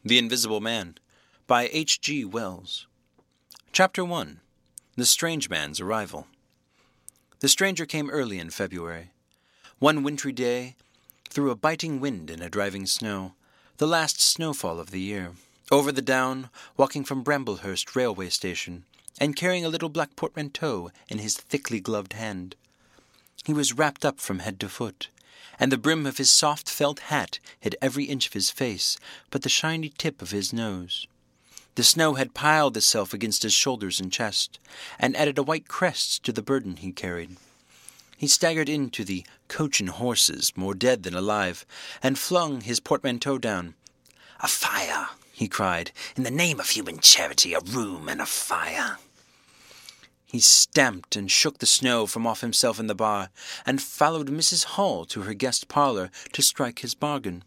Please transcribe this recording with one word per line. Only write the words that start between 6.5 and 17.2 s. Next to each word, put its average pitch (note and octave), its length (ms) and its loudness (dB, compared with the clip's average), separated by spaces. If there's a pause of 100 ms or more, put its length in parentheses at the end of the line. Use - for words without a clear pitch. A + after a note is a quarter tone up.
The C#3 100 4
stranger F#3 340 2
came D3 240 -4
early A#2 300 -4
in E2 100 -10
February. E2+ 600 -8 (680)
One D3 240 4
wintry C#3+ 300 -4
day, B2 440 -2 (520)
through C#3+ 220 0
a A#2+ 40 0
biting D#3 460 -2
wind G2 300 -4
and E2 120 -10
a F2 60 -10
driving G2 380 -4
snow, G2 480 -4 (420)
the D3+ 100 2
last D#3+ 360 2
snowfall C3+ 580 0
of E2 100 -12
the F#2 120 -6
year, F#2+ 300 -6 (380)
over C#3+ 220 4
the C3+ 80 0
down, C3 480 0 (300)
walking C#3 260 4
from C3+ 180 -4